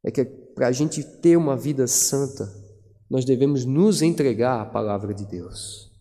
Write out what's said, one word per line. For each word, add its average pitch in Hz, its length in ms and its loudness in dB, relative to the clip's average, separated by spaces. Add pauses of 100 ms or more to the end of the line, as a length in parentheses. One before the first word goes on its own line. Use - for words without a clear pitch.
É - 80 -4
que 139 140 0
pra - 480 -4
gente 147 320 -2
ter - 320 4
uma 147 220 2
vida 131 300 0
santa, 131 640 -2 (600)
nós 131 160 0
devemos 135 400 2
nos 160 360 4
entregar 127 600 0
à 104 40 -6
palavra 104 480 -4
de 101 120 -8
Deus. - 760 -14